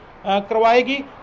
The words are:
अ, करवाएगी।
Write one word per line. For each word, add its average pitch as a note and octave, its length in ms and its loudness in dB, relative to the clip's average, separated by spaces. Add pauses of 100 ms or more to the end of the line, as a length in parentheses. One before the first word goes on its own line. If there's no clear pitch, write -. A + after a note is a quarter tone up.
(240)
अ, G3+ 160 -2
करवाएगी। A#3 640 0 (180)